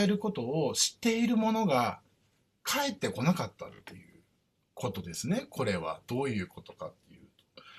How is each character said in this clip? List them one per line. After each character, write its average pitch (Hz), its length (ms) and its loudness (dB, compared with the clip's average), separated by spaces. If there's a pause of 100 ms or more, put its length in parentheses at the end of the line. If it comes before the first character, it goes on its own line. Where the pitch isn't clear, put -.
え 202 60 6
る 202 120 4
こ 208 120 -2
と 127 120 -4
を 131 320 0
知 - 220 2
っ - 40 -20
て 226 180 4
い 233 80 4
る 240 100 4
者 220 300 4
が 123 340 2 (640)
帰 277 280 0
っ - 20 -8
て 123 140 -4
こ 98 140 -4
な 170 120 4
か 120 120 -2
っ 98 100 -10
た - 100 -12
っ - 40 -14 (140)
て - 100 -18
い 95 40 -18
う - 240 -20 (520)
こ 120 160 -6
と 98 120 -8
で 85 120 -10
す - 140 -6
ね。 240 200 0
こ - 160 -4
れ 101 120 0
は 80 300 -4
ど 127 160 -2
う 139 60 0
い 107 140 -2
う 85 40 -6
こ - 140 -18
と - 120 -20
か - 140 -12
っ - 60 -12 (160)
て - 60 -20
い - 40 -20
う - 20 -20 (340)
と。 - 80 -20 (160)